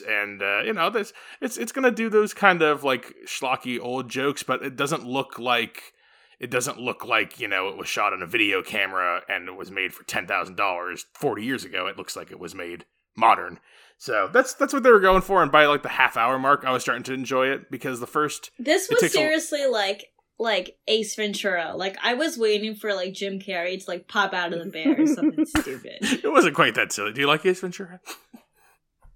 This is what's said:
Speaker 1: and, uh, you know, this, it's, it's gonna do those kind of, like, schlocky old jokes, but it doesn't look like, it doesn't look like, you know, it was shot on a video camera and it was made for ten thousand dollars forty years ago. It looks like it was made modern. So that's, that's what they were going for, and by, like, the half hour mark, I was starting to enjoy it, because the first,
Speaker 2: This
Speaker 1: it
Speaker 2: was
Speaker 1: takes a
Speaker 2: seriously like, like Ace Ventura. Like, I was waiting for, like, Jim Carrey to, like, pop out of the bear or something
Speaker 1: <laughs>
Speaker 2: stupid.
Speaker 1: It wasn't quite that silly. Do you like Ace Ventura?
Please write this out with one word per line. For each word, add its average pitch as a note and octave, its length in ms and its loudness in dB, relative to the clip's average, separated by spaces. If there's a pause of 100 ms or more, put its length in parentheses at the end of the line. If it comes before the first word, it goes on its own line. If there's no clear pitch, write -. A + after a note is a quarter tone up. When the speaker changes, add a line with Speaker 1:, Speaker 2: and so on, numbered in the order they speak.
Speaker 1:
and, G2+ 360 -2
uh, G2+ 200 0
you A3 100 -2
know, F3+ 180 0
this, G#3 200 -4 (300)
it's, B3+ 160 -4
it's A#3 140 -6
gonna C4 180 2
do A3+ 180 -2
those G#3+ 280 2
kind F#3 260 4
of, D3 220 2
like, C3 320 -2 (100)
schlocky B2+ 540 -4
old B2 300 -6
jokes, C3 340 -2
but B2+ 200 -2
it C3+ 120 -8
doesn't C#3+ 320 -2
look C3 320 -4
like, A#2 540 -2 (460)
it B2 120 -8
doesn't B2+ 280 -2
look A#2+ 260 -6
like, A2 340 0
you A2 80 -6
know, F#2+ 220 0
it - 80 -12
was F#2 100 -8
shot G#2 260 0
on F#2 100 -6
a - 40 -8
video G2+ 360 2
camera F#2 680 -2
and F2+ 180 -6
it F#2 80 -12
was F#2 140 -12
made F#2+ 240 -4
for - 120 -20
ten G2+ 200 -4
thousand F2+ 300 -4
dollars F2+ 580 -4
forty A2+ 320 -4
years B2 180 -4
ago. F#2 220 -6
It F#2+ 140 -6
looks - 160 -12
like F2 160 -14
it F#2+ 80 -18
was F2 160 -12
made F2 300 -12 (300)
modern. F#2 440 4 (400)
So G#2+ 340 0
that's, - 220 4
that's C#4 180 -2
what C#4 80 0
they B3+ 80 6
were G#3+ 100 10
going F#3 220 6
for, F#3 220 4
and C#3+ 80 0
by, D3+ 160 6
like, D3 160 2
the B2+ 60 -8
half B2+ 280 2
hour B2+ 220 2
mark, C#3 260 2
I C3 60 0
was B2 100 0
starting A#2+ 220 -4
to C3 100 -6
enjoy C3 360 0
it, C3 200 -6
because C3 300 -8
the A#2+ 80 -8
first, - 500 -2
Speaker 2:
This D#4 320 2
Speaker 1:
it - 60 2
Speaker 2:
was B4 60 6
Speaker 1:
takes F4 120 2
a F4+ 60 4
Speaker 2:
seriously D4+ 480 0
like, G3+ 380 -2 (340)
like G#3+ 480 -2
Ace A3 260 0
Ventura. G3 640 -2
Like, F#3+ 260 -6
I A#3 140 0
was D4+ 200 -2
waiting G#3+ 380 0
for, G#3 220 -4
like, F#3 180 -6
Jim G3 240 -6
Carrey F#3 400 -6
to, F#3+ 100 -12
like, F3 200 -10
pop G3 260 0
out F3 200 -2
of E3+ 100 -6
the G3 80 -10
bear B3 280 0
or D#4+ 60 6
something D4 400 2
Speaker 1:
<laughs> - 140 0
Speaker 2:
stupid. - 420 -8
Speaker 1:
It B3 300 -2
wasn't E3+ 240 6
quite C3+ 180 4
that A2+ 180 2
silly. G#2 220 -2
Do C#3 80 -2
you C#3+ 60 4
like D#3 180 4
Ace F#3 140 2
Ventura? F3+ 400 -10 (1160)